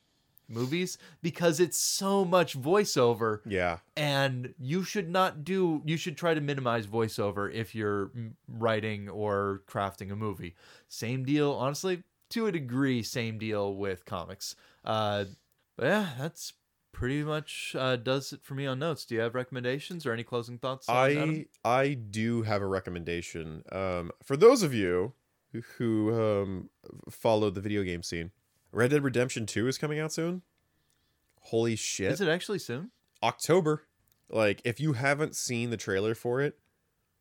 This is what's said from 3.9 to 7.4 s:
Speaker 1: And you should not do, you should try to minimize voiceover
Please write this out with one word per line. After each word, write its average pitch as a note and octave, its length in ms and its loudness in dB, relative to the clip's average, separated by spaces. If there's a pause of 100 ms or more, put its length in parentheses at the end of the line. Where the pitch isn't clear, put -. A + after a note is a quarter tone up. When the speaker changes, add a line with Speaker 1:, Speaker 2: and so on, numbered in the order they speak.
Speaker 1:
And C3+ 640 0
you D#3 240 -2
should F3+ 260 -4
not F3+ 340 2
do, E3+ 420 2
you D#3 100 0
should D#3 220 -6
try E3+ 160 2
to D#3 80 0
minimize B2+ 440 0
voiceover G#2 680 0